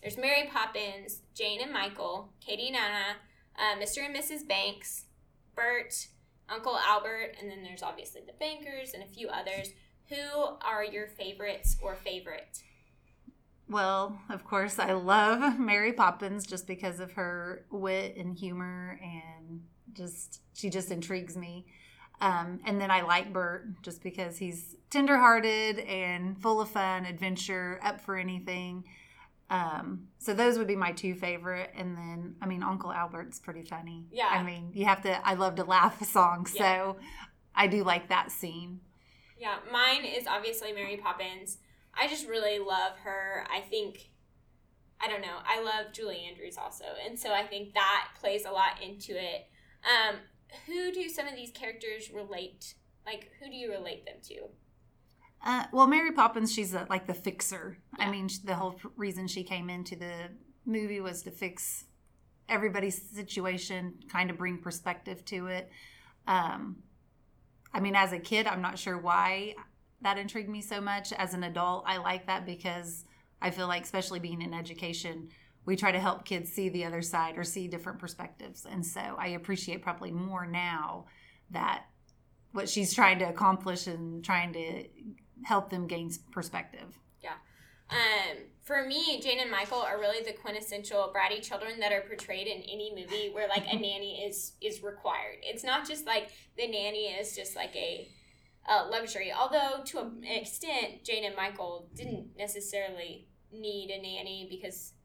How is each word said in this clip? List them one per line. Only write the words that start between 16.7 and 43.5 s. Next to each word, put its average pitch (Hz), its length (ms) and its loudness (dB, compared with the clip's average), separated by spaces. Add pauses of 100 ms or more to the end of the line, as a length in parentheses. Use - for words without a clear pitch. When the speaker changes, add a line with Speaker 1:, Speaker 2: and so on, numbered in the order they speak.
Speaker 2:
of 185 140 -8
her 175 580 -4
wit 190 440 0
and 180 220 -6
humor 180 640 -6
and 165 600 -12 (320)
just, - 480 -12 (120)
she - 160 -2
just 185 220 -2
intrigues 180 440 -4
me. 175 300 -10 (560)
Um, 180 440 2
and 202 140 2
then 196 120 4
I 185 100 8
like 180 320 4
Bert 180 480 -2
just 170 220 -10
because 180 340 -4
he's 175 380 -6 (160)
tenderhearted 226 880 8
and 185 600 -2
full 220 220 6
of 214 80 0
fun, 185 360 2
adventure, 180 800 -2
up 202 160 0
for - 160 -4
anything. 180 680 -4 (640)
Um, 180 580 -2 (120)
so 214 140 0
those 240 240 8
would 220 100 2
be 202 80 4
my 180 160 4
two 180 240 -2
favorite. 180 600 -4
And 180 220 -6
then, 170 440 -8
I 202 40 -4
mean, 185 160 -2
Uncle 190 300 -2
Albert's 170 480 -4
pretty 165 240 -10
funny. 165 480 -10
Speaker 1:
Yeah. 240 180 2
Speaker 2:
I 180 140 4
mean, 175 300 -6
you 202 120 2
have 196 160 6
to, 190 260 2
I 196 60 6
love 185 220 2
to 185 80 0
laugh 185 380 8
a 208 40 -4
song, 175 480 8
Speaker 1:
Yeah. - 80 2 (320)
Speaker 2:
so 190 40 -8 (580)
I 202 120 8
do 196 160 4
like 180 260 4
that - 220 4
scene. 175 500 -8 (560)
Speaker 1:
Yeah, 214 200 -2 (140)
mine 254 340 6
is 247 220 -2
obviously 214 440 -2
Mary 202 260 -4
Poppins. 190 600 -4 (360)
I 277 140 2
just 302 200 -4
really 214 300 2
love 190 460 0
her. 196 500 -4